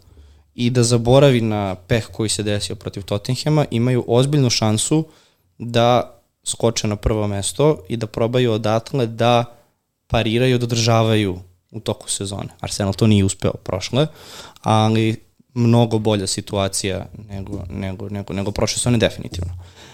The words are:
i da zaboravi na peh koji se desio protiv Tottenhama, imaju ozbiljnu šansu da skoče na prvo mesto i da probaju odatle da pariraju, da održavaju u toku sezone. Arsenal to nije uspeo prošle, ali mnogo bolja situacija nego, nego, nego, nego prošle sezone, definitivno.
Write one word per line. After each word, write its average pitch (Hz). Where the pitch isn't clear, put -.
i 120
da 123
zaboravi 123
na 104
peh -
koji 107
se -
desio 104
protiv -
Tottenhama, 131
imaju 120
ozbiljnu 135
šansu 113
da 117
skoče -
na 107
prvo 107
mesto 139
i 117
da 113
probaju 120
odatle 113
da 117
pariraju, 120
da 120
održavaju 113
u 113
toku -
sezone. 98
Arsenal 98
to 113
nije 101
uspeo -
prošle, 123
ali 110
mnogo 117
bolja 107
situacija 95
nego, 101
nego, 98
nego, 101
nego 98
prošle -
sezone, 120
definitivno. 90